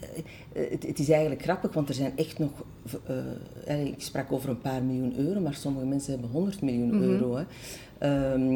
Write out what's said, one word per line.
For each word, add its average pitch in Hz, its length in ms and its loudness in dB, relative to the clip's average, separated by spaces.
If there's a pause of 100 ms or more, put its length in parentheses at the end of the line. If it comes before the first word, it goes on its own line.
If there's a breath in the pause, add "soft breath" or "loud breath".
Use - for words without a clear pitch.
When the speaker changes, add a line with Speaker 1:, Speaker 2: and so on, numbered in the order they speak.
Speaker 1:
eh, - 640 -8
eh, - 80 -2
het, - 160 -4
het 143 120 -2
is 143 100 2
eigenlijk 151 340 4
grappig, 190 300 0
want 147 160 2
er 143 60 -2
zijn 131 220 0
echt - 220 -2
nog, 147 120 2 (560)
eh, 131 100 -2 (520)
allee, 147 200 0
ik - 140 -6
sprak 135 300 -4
over 135 160 0
een 120 120 -2
paar 131 220 -2
miljoen 127 360 2
euro, 180 220 2
maar 147 140 0
sommige 135 320 -2
mensen 139 260 0
hebben 120 180 -4
honderd 185 320 0
miljoen 120 320 2
Speaker 2:
Mhm. 202 80 6
Speaker 1:
euro, 151 340 4
hè. 139 60 -2 (560 loud breath)
Ehm, 135 580 4